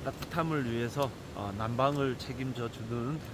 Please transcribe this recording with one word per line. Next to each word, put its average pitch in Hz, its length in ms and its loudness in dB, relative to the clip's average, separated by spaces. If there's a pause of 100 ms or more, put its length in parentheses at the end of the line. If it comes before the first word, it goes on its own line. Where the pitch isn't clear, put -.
따뜻함을 156 640 0
위해서, 120 400 2 (240)
어, 101 240 -2
난방을 127 600 4
책임져 123 520 -2
주는, 120 480 -2 (160)